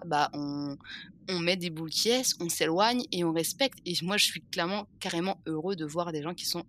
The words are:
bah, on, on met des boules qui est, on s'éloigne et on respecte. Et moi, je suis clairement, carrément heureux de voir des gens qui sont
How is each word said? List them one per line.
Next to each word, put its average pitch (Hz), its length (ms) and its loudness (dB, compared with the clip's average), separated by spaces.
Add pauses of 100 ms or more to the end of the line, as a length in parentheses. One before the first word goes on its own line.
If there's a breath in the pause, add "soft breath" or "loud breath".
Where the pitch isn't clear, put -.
bah, 147 280 2
on, 143 420 -4 (540 loud breath)
on 185 100 0
met 175 180 4
des 175 120 -2
boules 160 200 -6
qui - 200 0
est, 247 300 2
on 170 100 -2
s'éloigne 196 600 4
et 180 120 0
on 165 100 4
respecte. 165 520 0
Et 175 160 -2
moi, 185 160 0
je 196 80 6
suis - 260 -2
clairement, 190 360 0 (120)
carrément 185 460 0
heureux 160 300 -2
de 156 100 -4
voir 170 260 -2
des 156 100 -2
gens 160 140 -4
qui - 100 -8
sont - 240 -2